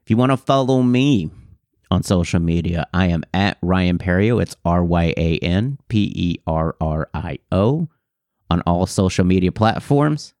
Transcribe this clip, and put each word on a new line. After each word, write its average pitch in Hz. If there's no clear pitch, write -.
If -
you 110
wanna 131
follow 135
me 123
on 90
social 87
media, 85
I 90
am 85
at 98
Ryan 90
Perrio. 95
It's -
R 87
Y 85
A 82
N 104
P 104
E 87
R 80
R 78
I 78
O 127
on 87
all 90
social 92
media 90
platforms. 143